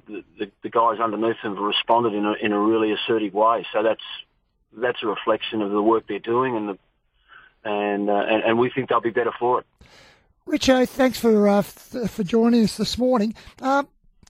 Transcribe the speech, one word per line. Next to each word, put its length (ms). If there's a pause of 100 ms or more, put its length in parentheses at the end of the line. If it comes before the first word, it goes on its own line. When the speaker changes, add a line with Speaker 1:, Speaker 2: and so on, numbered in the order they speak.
Speaker 1:
the, 160 (160)
the, 120 (120)
the 60
guys 300
underneath 440
them 120
have 80
responded 500
in 120
a, 160
in 120
a 60
really 340
assertive 400
way. 400
So 100
that's, 180 (720)
that's 300
a 40
reflection 540
of 100
the 100
work 260
they're 120
doing, 360
and 140
the, 80 (840)
and, 460
uh, 40
and, 300
and 160
we 100
think 200
they'll 120
be 80
better 280
for 220
it. 60 (800)
Speaker 2:
Richo, 400
thanks 320
for, 280
uh, 120
f-, 360 (140)
for 140
joining 400
us 140
this 200
morning. 360 (280)
Um, 260 (420)